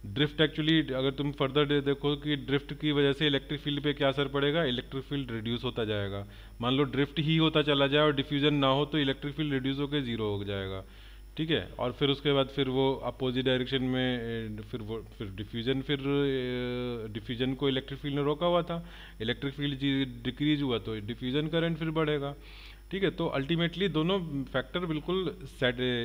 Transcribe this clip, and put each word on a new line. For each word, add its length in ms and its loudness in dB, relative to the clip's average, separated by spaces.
Drift 360 0
actually 500 2
अगर 200 0
तुम 200 -2
further 360 2
दे-, 180 2
देखो 300 0
कि 200 -2
drift 380 -2
की 180 -2
वजह 220 4
से 140 0
electric 320 0
field 240 -4
पे 100 2
क्या 140 2
असर 200 2
पड़ेगा, 360 2
Electric 400 -4
field 280 -4
reduce 320 -4
होता 220 -2
जाएगा। 400 -2
मान 120 2
लो 100 4
drift 360 0
ही 180 2
होता 240 4
चला 260 4
जाए 140 4
और 140 4
diffusion 380 2
ना 140 4
हो 180 4
तो 140 -2
electric 340 4
field 200 0
reduce 260 2
होकर 220 0
ज़ीरो 340 0
हो 80 -2
जाएगा, 400 -2
ठीक 140 0
है। 180 2
और 120 0
फिर 180 2
उसके 220 2
बाद 160 4
फिर 220 0
वो 260 2
opposite 500 -2
direction 380 2
में, 360 0
ए, 420 -6
फिर 200 -8
वो, 240 -8
फिर 100 -8
diffusion 540 -4
फिर, 180 -2
ए, 1120 -2
diffusion 400 -2
को 160 0
electric 300 -2
फील्ड 160 -4
ने 80 0
रोका 220 0
हुआ 160 4
था, 240 -4
Electric 320 -2
field 260 -2
जी-, 440 0
decrease 380 2
हुआ 180 2
तो 200 -4
diffusion 480 -2
current 300 0
फिर 120 -2
बढ़ेगा, 460 0
ठीक 120 0
है। 80 4
तो 160 -2
ultimately 600 0
दोनों 560 0
factor 420 -2
बिल्कुल 580 -2
set, 360 -2